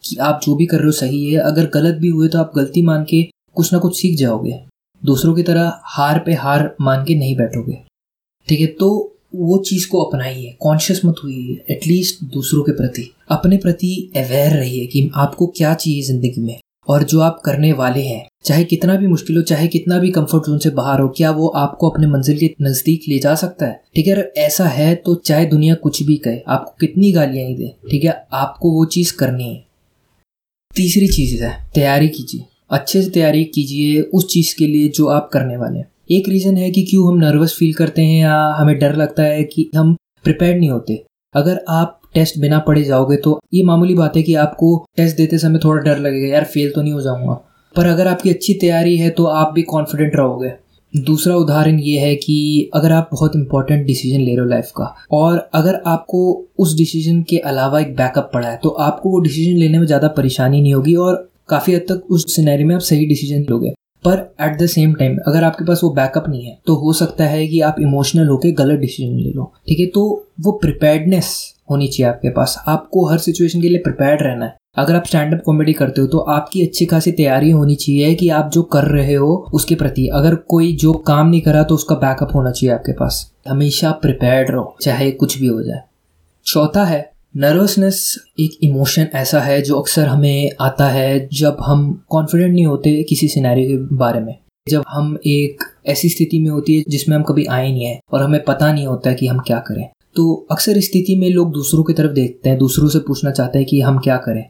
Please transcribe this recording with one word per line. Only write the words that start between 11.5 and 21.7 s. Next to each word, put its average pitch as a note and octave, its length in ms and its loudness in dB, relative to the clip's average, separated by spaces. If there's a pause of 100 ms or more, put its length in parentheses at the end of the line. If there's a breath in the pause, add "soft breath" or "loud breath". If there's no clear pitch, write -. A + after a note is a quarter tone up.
एटलीस्ट E3+ 540 -2
दूसरों C#3 400 -2
के D#3 80 -2
प्रति, - 400 -6 (180)
अपने F3+ 280 2
प्रति F#3 600 -4
अवेयर C3+ 340 0
रहिए B2+ 340 -2
कि C#3 300 0
आपको C#3+ 320 0
क्या D#3+ 260 -2
चाहिए D#3 280 -4
ज़िंदगी B2 400 -4
में A#2 180 -8 (280)
और C#3+ 160 2
जो D#3 160 2
आप E3 260 0
करने D3+ 280 2
वाले B2+ 280 -2
हैं, A#2 260 -8 (160)
चाहे E3+ 200 2
कितना F3 320 0
भी G3 120 0
मुश्किल E3 280 0
हो, E3 60 2
चाहे D#3+ 260 0
कितना F3 320 -2
भी F3+ 120 2
कंफर्ट D#3 320 0
जोन D3+ 140 -2
से D3+ 120 0
बाहर C3+ 300 -2
हो, C3+ 80 2
क्या D#3 240 0
वो D#3 160 0
आपको D3+ 420 -2